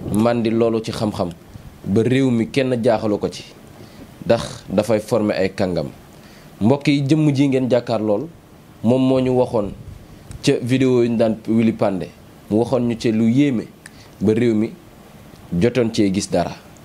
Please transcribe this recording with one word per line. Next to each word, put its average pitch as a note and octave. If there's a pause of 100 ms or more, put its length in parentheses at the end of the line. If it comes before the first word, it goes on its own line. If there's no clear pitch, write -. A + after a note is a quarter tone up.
(120)
màndi A2+
loolu A2+
ci A#2
xam-xam, G#2 (560)
ba G2
réew C3
mi A2+
kenn B2+
jaaxalu A2
ko F2+
ci, - (840)
ndax -
dafay G#2
former G#2
ay F#2+
kàngam. F2 (720)
Mbokk C3
yi, D3
jëmm D3+
ji C#3
ngeen C3
jàkkaar A#2+
lool, G#2+ (560)
moom B2+
moo C3
ñu B2+
waxoon A#2+ (720)
ca C#3+ (100)
vidéo B2+
yi A#2+
ñu A#2
daan A2 (100)
Willy A2+
Pandé, G2 (400)
mu G2+
waxoon A#2+
ñu A#2
ca B2
lu A2
yéeme, C3 (560)
ba G2+
réew A#2
mi G#2+ (920)
jotoon A#2+
cee G2+
gis G2
dara. F2 (340)